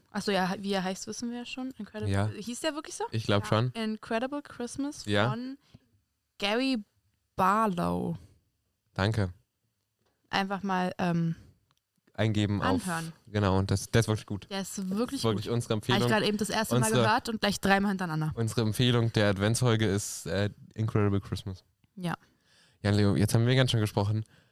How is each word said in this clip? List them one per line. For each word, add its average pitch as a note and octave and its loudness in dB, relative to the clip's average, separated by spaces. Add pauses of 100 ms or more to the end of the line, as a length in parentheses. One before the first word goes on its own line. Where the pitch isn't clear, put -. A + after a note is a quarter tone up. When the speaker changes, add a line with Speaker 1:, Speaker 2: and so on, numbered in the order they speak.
(120)
Speaker 1:
achso, G3+ -2
ja, F#3 2
wie G3 -2
er F#3+ 0
heißt, F#3 -6
wissen A#3 -8
wir A#3+ -8
ja A#3+ -10
schon. C4 -8
Incredible, G#3+ -6
Speaker 2:
Ja. G2+ 2
Speaker 1:
hieß G#3+ -10
der D4 -2
wirklich D#4 -12
so? G#4 -6
Speaker 2:
Ich A2 -4
glaub G#2 2
Speaker 3:
Ja. - -8
Speaker 2:
schon. A#2 0
Speaker 1:
Incredible A3+ -6
Christmas - -10
Speaker 2:
Ja. G#2 2
Speaker 1:
von B3+ -8 (800)
Gary A#3 0 (500)
Barlow. F3+ 0 (800)
Speaker 2:
Danke. G2+ 0 (960)
Speaker 1:
Einfach G3 -2
mal, F#3 0
ähm, E3+ 0 (800)
Speaker 2:
Eingeben G#2 2
auf B3+ 2
Speaker 1:
anhören. E3 -4 (160)
Speaker 2:
Genau, G2 4
und F#2+ 0
das, - -2
der A2+ 6
ist - 2
wirklich G#2+ 0
gut. G2+ -8
Speaker 1:
Der G3 -6
ist - -10
Speaker 2:
Das G3 -6
ist F#3 -4
Speaker 1:
wirklich A#3+ -4
Speaker 2:
wirklich G#3+ 0
Speaker 1:
gut. A#2+ -2
Speaker 2:
unsere A#2+ -2
Speaker 1:
Hab G#2 -6
ich - -16
Speaker 2:
Empfehlung. A#2+ 4
Speaker 1:
grad G#3 2
eben G#3 0
das G3+ -4
erste - -2
Mal A3 4
Speaker 2:
Unsere A3 4
Speaker 1:
gehört A#3 2
und A3+ -4
gleich G3+ 0
dreimal G3 4
hintereinander. D#3 -2
Speaker 2:
Unsere A2+ 0
Empfehlung A2+ 4
der G#2 4
Adventsfolge A2 4
ist, - -2
äh, G2 0 (240)
Incredible G#2 2
Christmas. - -10 (320)
Speaker 1:
Ja. F3 -6 (680)
Speaker 2:
Ja, G2+ 2
Leo, G2+ 4
jetzt F#2 2
haben A2+ 4
wir B2+ 4
ganz B2+ 4
schön A#2 2
gesprochen. G#2+ 0 (280)